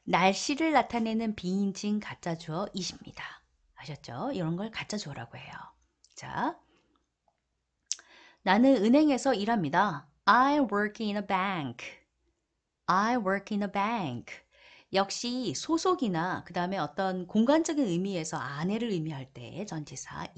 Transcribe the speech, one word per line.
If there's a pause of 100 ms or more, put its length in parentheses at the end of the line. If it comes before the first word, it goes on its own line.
날씨를
나타내는
비인칭
가짜
주어
is입니다. (320)
아셨죠?
이런
걸
가짜
주어라고
해요. (600)
자, (1800)
나는
은행에서
일합니다. (160)
I
work
in
a
bank. (1000)
I
work
in
a
bank. (480)
역시
소속이나
그
다음에
어떤
공간적인
의미에서
아내를
의미할
때
전치사